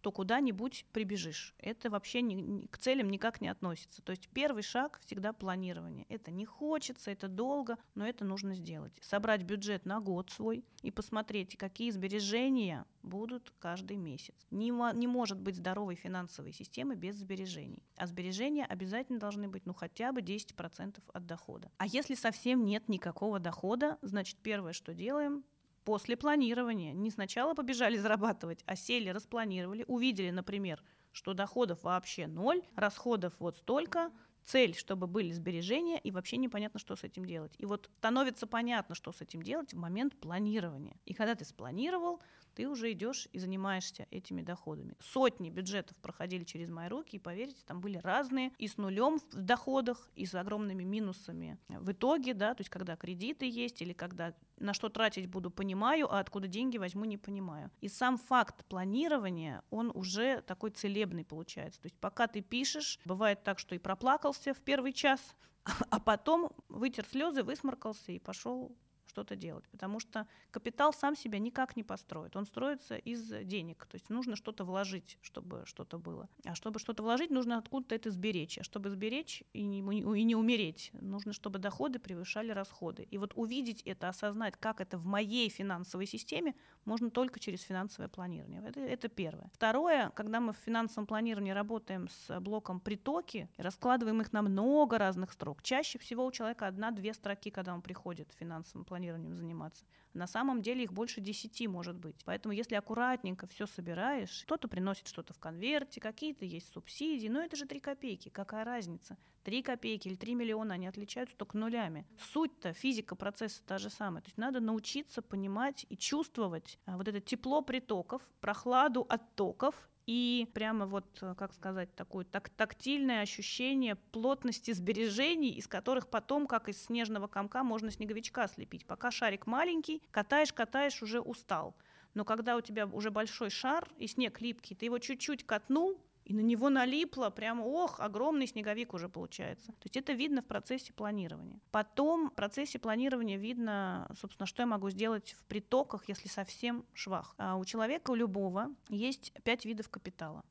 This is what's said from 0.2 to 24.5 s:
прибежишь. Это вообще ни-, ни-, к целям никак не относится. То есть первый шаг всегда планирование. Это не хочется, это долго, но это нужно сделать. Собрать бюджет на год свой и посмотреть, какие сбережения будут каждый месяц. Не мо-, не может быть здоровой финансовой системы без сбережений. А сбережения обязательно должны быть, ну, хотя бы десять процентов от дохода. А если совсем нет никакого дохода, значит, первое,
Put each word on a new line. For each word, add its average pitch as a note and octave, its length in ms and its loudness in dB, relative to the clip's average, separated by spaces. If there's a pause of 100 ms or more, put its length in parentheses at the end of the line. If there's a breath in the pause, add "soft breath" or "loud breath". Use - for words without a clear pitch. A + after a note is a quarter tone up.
прибежишь. F#3+ 640 -4
Это - 300 -4
вообще G#3 320 0
ни-, A#3 140 2
ни-, G3 320 -4
к - 100 -14
целям B3+ 340 4
никак G#3+ 300 0
не F#3+ 80 -2
относится. - 540 -6
То - 100 -8
есть F#3 160 -8
первый B3+ 340 0
шаг C4 440 -2
всегда G3+ 260 -4
планирование. F3+ 760 -6
Это G#3+ 200 -10
не F#3 140 -4
хочется, D4 640 -4
это G3 160 -6
долго, A#3 520 -2 (160 loud breath)
но G3+ 120 -2
это A#3 200 -4
нужно G3 280 -2
сделать. E3 460 -8
Собрать G#3 440 2
бюджет G3+ 420 -2
на G3+ 140 0
год F#3 300 -2
свой A3+ 320 -2 (200 loud breath)
и - 80 -2
посмотреть, G#3+ 680 -4
какие G3 340 -4
сбережения G3+ 960 2 (180)
будут A3+ 560 -6
каждый F#3 380 -6
месяц. D#3+ 380 -8 (160)
Не A3 220 2
мо-, A#3+ 200 4
не A#3 140 2
может A#3 340 2
быть F#3+ 160 -2
здоровой F#3 380 0
финансовой F3 580 -6
системы A#3+ 440 -4
без F#3 200 -4
сбережений. F#3+ 680 -6 (140)
А F3+ 100 -2
сбережения F#3 600 0
обязательно G#3+ 520 -2
должны G#3 300 -2
быть, F#3+ 180 -8
ну, F3+ 80 -4
хотя A3+ 380 -4
бы B3 100 0
десять G3 320 -4
процентов F#3+ 480 -8 (120)
от F#3 120 -8
дохода. - 520 -10
А G3 80 2
если C4 280 0
совсем A#3+ 500 4
нет G#3 260 2
никакого G3 480 0
дохода, F#3 640 2
значит, G3 400 -2
первое, G3+ 320 -2